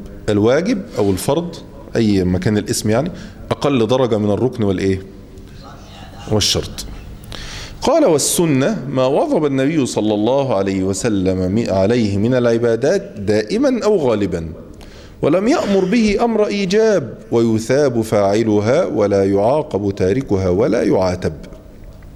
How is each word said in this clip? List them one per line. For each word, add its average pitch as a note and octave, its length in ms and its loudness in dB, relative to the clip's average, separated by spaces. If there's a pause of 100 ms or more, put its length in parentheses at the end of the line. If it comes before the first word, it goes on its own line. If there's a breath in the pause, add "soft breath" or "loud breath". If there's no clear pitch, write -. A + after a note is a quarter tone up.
(300)
الواجب C#3 520 2 (160)
أو G2+ 140 2
الفرض D3+ 440 -2 (400)
أي G#2 280 2
مكان F#2 340 0
الاسم G#2 320 -2
يعني A#2 220 0 (400 loud breath)
أقل C3 360 0
درجة A#2+ 300 2
من G#2 140 2
الركن A2+ 320 -2
والإيه؟ F#2+ 380 0 (1300)
والشرط. - 540 -2 (960 loud breath)
قال: D4+ 240 4
"والسنة D#3+ 840 2
ما C3 160 2
واظب F#3 400 2
النبي C#3 400 2
صلى G#2+ 280 0
الله A#2+ 420 2
عليه G2 280 0
وسلم F#2+ 720 0
م-، A2 180 0
عليه G2+ 440 2
من A2+ 160 2
العبادات A#2+ 840 2
دائمًا G3 640 0
أو G#3+ 140 2
غالبًا، G2+ 500 0 (720 loud breath)
ولم F3 260 2
يأمر G3+ 380 2
به G#3+ 380 2
أمر A3 240 2
إيجاب، G3+ 680 0 (140)
ويثاب A#2 680 2
فاعلها G#2+ 840 2
ولا G2+ 400 2
يعاقب G2+ 720 0
تاركها G2 540 0
ولا F#2+ 340 2
يعاتب." F#2 500 0 (840)